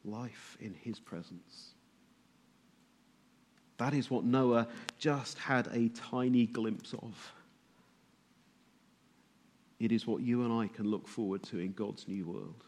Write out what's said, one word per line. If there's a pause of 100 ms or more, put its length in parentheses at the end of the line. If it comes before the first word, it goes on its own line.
Life
in
his
presence. (2000)
That
is
what
Noah (300)
just
had
a
tiny
glimpse
of. (2500)
It
is
what
you
and
I
can
look
forward
to
in
God's
new
world.